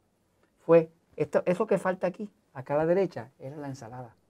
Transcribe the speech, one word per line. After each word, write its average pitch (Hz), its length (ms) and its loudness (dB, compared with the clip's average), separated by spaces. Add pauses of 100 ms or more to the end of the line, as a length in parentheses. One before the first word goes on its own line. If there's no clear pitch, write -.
(640)
fue 165 260 6 (260)
esto, - 280 -2
eso 180 220 0
que 208 100 2
falta 185 300 -2
aquí, 208 240 -8 (240)
acá 139 200 -6
a 147 40 2
la 160 80 2
derecha, 170 520 0
era 135 180 -14
la 147 120 -12
ensalada 123 460 -14 (160)